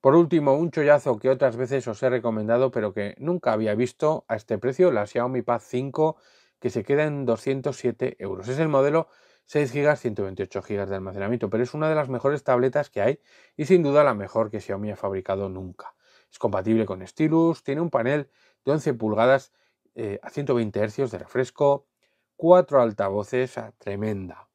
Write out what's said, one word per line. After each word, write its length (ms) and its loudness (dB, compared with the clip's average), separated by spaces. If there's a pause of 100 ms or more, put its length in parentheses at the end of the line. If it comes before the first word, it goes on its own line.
Por 160 6
último, 380 4
un 160 0
chollazo 480 4
que 100 -2
otras 300 2
veces 300 -4
os 140 -8
he 60 2
recomendado 640 0
pero 240 -4
que 240 -8
nunca 340 -2
había 220 0
visto 540 -2
a 80 -2
este 200 -6
precio, 340 2
la 160 -2
Xiaomi 360 -4
Pad 200 -2
cinco, 540 -2 (440)
que 100 -4
se 120 -4
queda 220 2
en 200 -4
doscientos 520 -2
siete 420 -4
euros. 300 -8
Es 100 -4
el 100 0
modelo 380 2 (400)
seis 240 -2
gigas, 300 0
ciento 240 -4
veintiocho 360 -6
gigas 300 -6
de 60 -4
almacenamiento, 520 -4
pero 140 -2
es 100 -4
una 160 -2
de 60 0
las 140 0
mejores 340 -2
tabletas 480 0
que 100 -6
hay 200 0 (360)
y 100 -4
sin 180 6
duda 180 4
la 100 4
mejor 380 -2
que 100 -6
Xiaomi 300 -6
ha 60 -8
fabricado 520 -4
nunca. 460 -12 (360)
Es 100 -18
compatible 440 0
con 220 -8
stylus, 560 0
tiene 180 -4
un 100 -4
panel 380 0 (360)
de 80 0
once 200 0
pulgadas, 600 2 (420)
eh, 260 -8
a 100 -18
ciento 260 -2
veinte 240 -2
hercios 320 -4
de 60 -10
refresco, 680 0 (480)
cuatro 480 6
altavoces, 760 -2
ah, 220 -12
tremenda. 760 -8